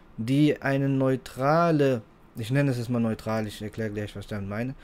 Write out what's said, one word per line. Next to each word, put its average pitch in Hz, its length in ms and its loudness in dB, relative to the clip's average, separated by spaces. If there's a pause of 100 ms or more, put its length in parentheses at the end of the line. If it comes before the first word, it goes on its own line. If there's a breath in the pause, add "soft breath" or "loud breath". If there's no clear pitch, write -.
(160 loud breath)
die 139 460 2
eine 139 260 0
neutrale, 135 1120 2 (360)
ich 113 160 -6
nenne 143 180 4
es 123 80 -2
jetzt 113 100 -4
mal 123 120 0
neutral, 110 480 -2
ich 101 120 -12
erkläre 107 300 -6
gleich, 104 260 -6
was 101 80 -10
ich - 60 -14
damit 101 180 -6
meine, 117 360 -6